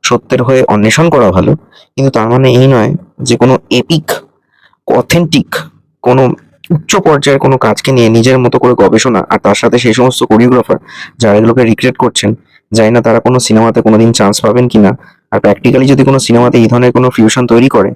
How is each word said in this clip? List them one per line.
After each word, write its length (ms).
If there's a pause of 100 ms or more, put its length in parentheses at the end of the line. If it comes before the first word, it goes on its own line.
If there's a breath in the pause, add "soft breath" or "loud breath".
সত্যের 380
হয়ে 140 (120)
অন্বেষণ 360
করা 180 (100)
ভালো, 140 (440 soft breath)
কিন্তু 220
তার 160
মানে 140 (120)
এই 140
নয় 180 (360)
যে 140
কোনো 120 (260)
এপিক, 260 (840)
অথেন্টিক, 600 (580)
কোনো 160 (520)
উচ্চ 160 (160)
পর্যায়ের 380
কোনো 100 (100)
কাজকে 300
নিয়ে 220
নিজের 260
মতো 200
করে 100 (100)
গবেষণা, 380 (120)
আর 120
তার 160
সাথে 220
সেই 160
সমস্ত 200 (120)
কোরিওগ্রাফার 460 (440 loud breath)
যারা 180
এগুলোকে 220 (100)
রিক্রিয়েট 320
করছেন, 260 (420 soft breath)
জানি 240
না 120
তারা 120
কোনো 180 (100)
সিনেমাতে 400
কোনোদিন 220 (100)
চান্স 160 (100)
পাবেন 280
কিনা। 180 (420 soft breath)
আর 120
practically 480
যদি 160
কোনো 100
সিনেমাতে 440
এই 80
ধরনের 260
কোনো 180
ফিউশন 320
তৈরি 280
করে 200